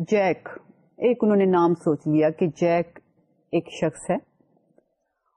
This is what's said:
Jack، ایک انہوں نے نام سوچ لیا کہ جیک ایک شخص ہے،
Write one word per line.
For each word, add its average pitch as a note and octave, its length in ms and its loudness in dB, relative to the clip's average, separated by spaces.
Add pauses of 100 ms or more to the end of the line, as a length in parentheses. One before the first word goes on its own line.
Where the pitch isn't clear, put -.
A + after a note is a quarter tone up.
(120)
Jack، F#3+ 380 -2 (560)
ایک B3 160 0
انہوں G#3+ 140 2
نے G3 80 4
نام F3 300 2 (100)
سوچ D3+ 280 -2
لیا D#3 260 2
کہ F#3+ 80 0 (140)
جیک E3+ 380 -2 (580)
ایک E3 120 -4 (120)
شخص - 300 -6
ہے، F3+ 60 0 (1200)